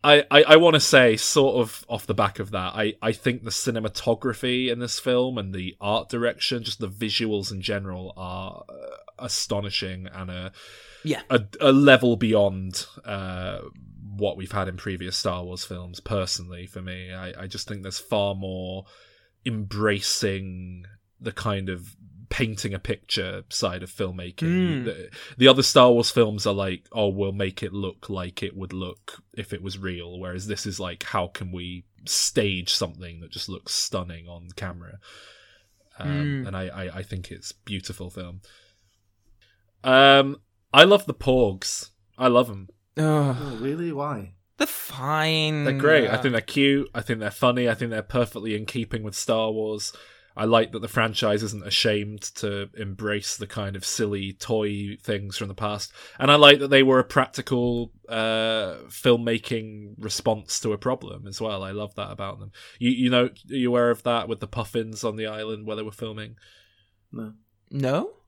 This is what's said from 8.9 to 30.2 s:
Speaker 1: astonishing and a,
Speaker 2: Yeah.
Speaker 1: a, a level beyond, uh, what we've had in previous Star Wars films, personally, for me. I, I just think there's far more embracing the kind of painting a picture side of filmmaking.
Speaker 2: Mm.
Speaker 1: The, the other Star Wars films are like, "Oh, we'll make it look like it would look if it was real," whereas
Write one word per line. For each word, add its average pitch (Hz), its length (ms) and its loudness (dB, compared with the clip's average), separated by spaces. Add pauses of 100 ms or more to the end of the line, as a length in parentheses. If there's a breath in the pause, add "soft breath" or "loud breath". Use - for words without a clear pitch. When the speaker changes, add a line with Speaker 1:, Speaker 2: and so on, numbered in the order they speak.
Speaker 1:
astonishing 98 920 -6
and 92 160 -12
a, 92 220 -10 (520 loud breath)
Speaker 2:
Yeah. 151 280 -4
Speaker 1:
a, 120 100 4 (180)
a 139 120 6
level 131 440 8
beyond, 98 720 0 (180)
uh, 95 580 -8 (540)
what 98 220 -2
we've 92 140 -10
had 95 160 -4
in 90 100 -10
previous 90 400 -8
Star 90 260 -4
Wars 90 220 -10
films, 90 340 -14
personally, 90 680 -6
for 92 160 -14
me. 92 280 -12
I, 92 220 -12 (100)
I 95 40 -12
just - 200 -10
think 101 140 -10
there's 95 180 -10
far 101 360 -2
more 92 500 -8 (600 soft breath)
embracing 98 1400 -4 (340)
the 117 120 -8
kind 98 380 -4
of 90 260 -10 (340)
painting 107 440 -4
a 92 60 -6
picture 95 680 -6
side 92 340 -4
of 90 60 -14
filmmaking. 90 460 -8
Speaker 2:
Mm. 165 500 0
Speaker 1:
The, 98 240 -8 (280 loud breath)
the 127 100 10
other 127 160 10
Star 123 280 8
Wars 120 200 4
films 107 340 2
are 101 80 2
like, 98 380 -4
"Oh, 107 180 0
we'll 98 220 -2
make 98 320 -6
it 92 100 -8
look 98 360 -10
like 92 340 -8
it 95 120 -10
would 92 180 -10
look - 480 -10 (120)
if - 200 -10
it 92 80 -10
was 95 160 -8
real," 90 420 -10
whereas 92 280 -8